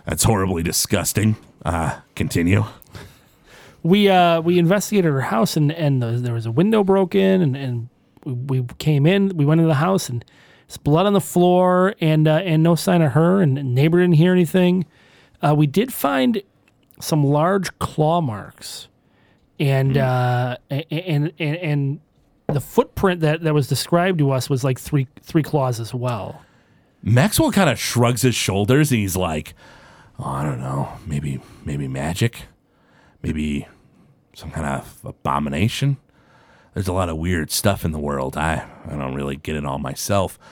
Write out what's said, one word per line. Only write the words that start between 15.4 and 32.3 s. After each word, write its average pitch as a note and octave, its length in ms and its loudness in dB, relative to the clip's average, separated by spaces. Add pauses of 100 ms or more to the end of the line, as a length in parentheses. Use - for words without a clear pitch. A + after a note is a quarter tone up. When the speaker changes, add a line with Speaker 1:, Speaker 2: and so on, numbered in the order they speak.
Speaker 2:
Uh, D3+ 140 2
we D3+ 120 4
did G3+ 260 0
find C4 480 0 (580)
some D#3 260 0
large E3 540 0
claw D#3+ 420 0
marks, - 680 -10 (720)
and, C3+ 380 2
Speaker 1:
Hmm. C3+ 40 2
Speaker 2:
uh, B2 540 0 (160)
a-, C#3+ 220 -6
a-, F3+ 160 -6
and, D3 300 0
and, D3+ 180 -4
and D3 420 -4 (480)
the D3 140 -2
footprint F#3+ 580 0
that, D#3 240 0
that D3+ 100 0
was D3 140 2
described F3 520 0
to C#3 120 2
us C3 180 -2
was, C3 140 -2
like, C3 160 -2
three, C#3 280 -2 (140)
three D#3+ 220 0
claws B2+ 380 -2
as A2 120 -12
well. A#2+ 480 -6 (640)
Speaker 1:
Maxwell F3 480 2
kinda D#3+ 240 2
shrugs A#2+ 460 0
his B2 140 2
shoulders, B2 560 2
and A#2 100 2
he's F#2 160 -2
like, D#2+ 360 -4 (640)
"Oh, C#3 80 -10
I C3+ 180 -6
don't C#3 160 -6
know. C2+ 300 -6 (160)
Maybe, C#2+ 340 -6 (240)
maybe C#2+ 240 -6
magic. D2+ 560 -4 (800)